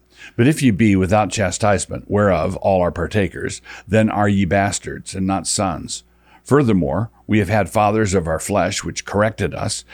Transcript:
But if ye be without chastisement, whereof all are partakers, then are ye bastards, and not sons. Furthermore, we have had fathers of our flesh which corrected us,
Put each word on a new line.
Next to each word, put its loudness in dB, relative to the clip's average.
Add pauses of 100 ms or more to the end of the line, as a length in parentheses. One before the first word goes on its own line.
(360)
But 4
if 2
ye 4
be 4
without 2
chastisement, -2
whereof 2
all 2
are 0
partakers, -4 (260)
then 2
are 0
ye 2
bastards, -2
and -4
not -2
sons. -4 (400)
Furthermore, 2 (180)
we 2
have 0
had 0
fathers 2
of 0
our -2
flesh -2
which -8
corrected -2
us, -8